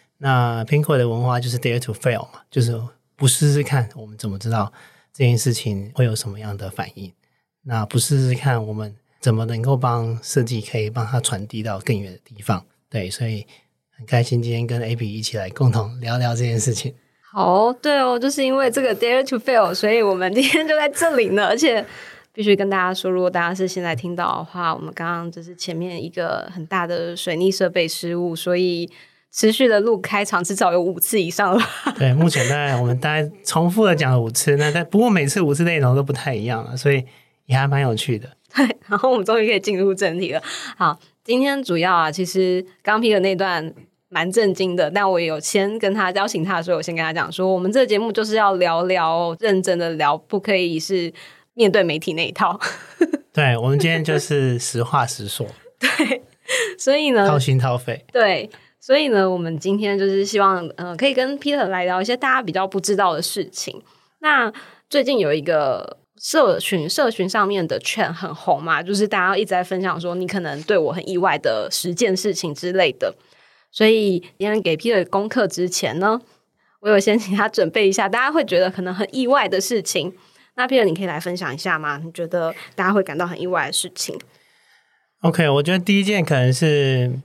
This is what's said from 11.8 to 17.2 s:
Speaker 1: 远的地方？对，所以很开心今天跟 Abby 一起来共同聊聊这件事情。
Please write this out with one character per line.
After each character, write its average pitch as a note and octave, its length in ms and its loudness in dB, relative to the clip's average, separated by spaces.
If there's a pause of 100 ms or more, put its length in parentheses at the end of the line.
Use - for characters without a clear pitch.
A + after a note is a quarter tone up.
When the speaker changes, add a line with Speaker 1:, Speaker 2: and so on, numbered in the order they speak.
Speaker 1:
远 G2 140 -10
的 F2 140 -20
地 G#2 160 -20
方？ G2 240 -4 (240)
对， F#2+ 200 -6
所 A#2 160 -6
以 G#2+ 220 -6 (500)
很 A#2 80 -20
开 A#2+ 160 2
心 A#2+ 220 0
今 A#2+ 80 -4
天 A#2 160 -2
跟 A#2+ 140 -4
Abby A#2 240 -6
一 G#2+ 160 -8
起 G#2+ 160 -6
来 F#2+ 140 -6
共 B2+ 200 4
同 A2+ 300 -4
聊 A#2 160 -4
聊 A#2+ 180 0
这 A#2+ 80 -2
件 A#2 160 0
事 A2+ 140 0
情。 C3 200 -6 (280)